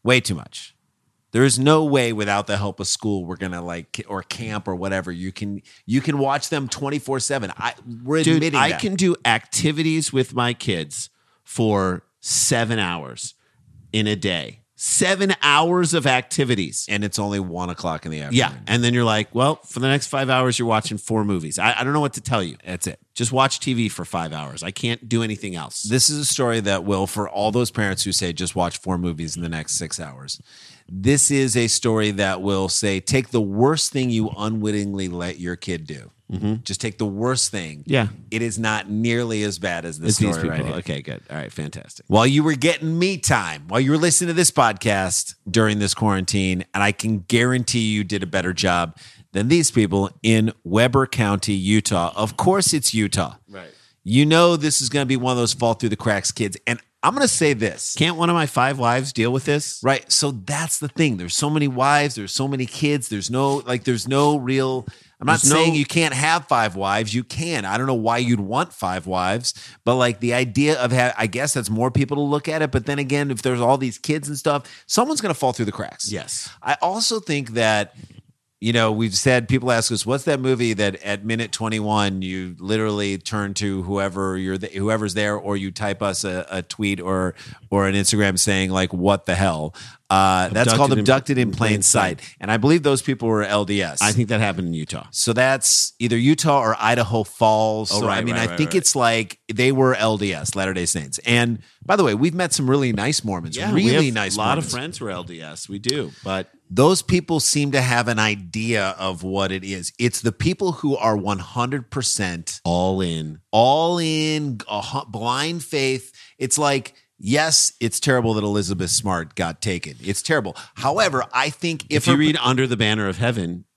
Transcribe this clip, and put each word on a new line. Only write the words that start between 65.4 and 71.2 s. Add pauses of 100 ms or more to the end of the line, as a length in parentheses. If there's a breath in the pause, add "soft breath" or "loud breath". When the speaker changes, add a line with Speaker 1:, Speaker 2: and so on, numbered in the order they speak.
Speaker 2:
There's
no
Speaker 1:
saying
you
can't
have
five
wives.
You
can.
I
don't
know
why
you'd
want
five
wives, (320 loud breath)
but,
like,
the
idea
of
ha-,
I